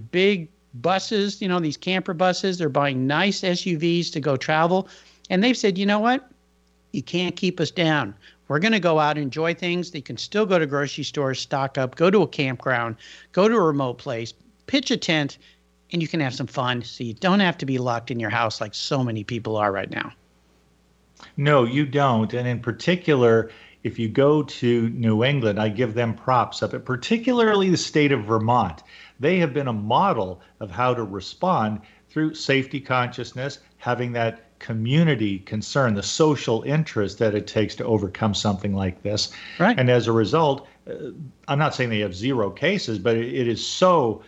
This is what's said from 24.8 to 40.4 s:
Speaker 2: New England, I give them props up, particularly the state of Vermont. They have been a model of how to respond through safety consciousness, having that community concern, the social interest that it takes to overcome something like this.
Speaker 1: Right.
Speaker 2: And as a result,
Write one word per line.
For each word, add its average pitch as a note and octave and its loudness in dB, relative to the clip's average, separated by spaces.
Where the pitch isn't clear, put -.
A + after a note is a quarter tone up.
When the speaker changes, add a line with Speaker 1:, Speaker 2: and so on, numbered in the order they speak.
Speaker 2:
New A2+ 2
England, A#2 2
I A2 0
give G#2 -2
them A#2 -2
props - 0
up, - -2
particularly A3 2
the F3 4
state D3 2
of A#2 0
Vermont. A2 0
They E3 2
have D3+ 0
been C#3 -2
a A#2+ -2
model A2 0
of G#2 -10
how B2 2
to A#2 -4
respond G#2+ -2
through D#3 -2
safety C3+ -2
consciousness, B2+ -4
having A#2+ -4
that A2+ -2
community A2+ 0
concern, A2 -2
the G2+ -2
social C#3 2
interest C3+ -2
that G#2+ 2
it G#2 -2
takes G#2+ -2
to B2 -8
overcome G#2 0
something G2+ -2
like F#2+ -4
this. G#2 -4
Speaker 1:
Right. G3+ 4
Speaker 2:
And B2+ 2
as A#2+ 4
a A#2 2
result, C3+ 2